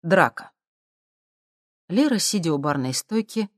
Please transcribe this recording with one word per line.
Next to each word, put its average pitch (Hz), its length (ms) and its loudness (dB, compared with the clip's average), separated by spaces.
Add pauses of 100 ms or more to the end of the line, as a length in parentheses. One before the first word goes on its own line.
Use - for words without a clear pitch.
Драка. 165 480 2 (1400)
Лера, 240 300 2
сидя 165 340 -2
у 143 60 0
барной 139 360 -2
стойки 220 640 -4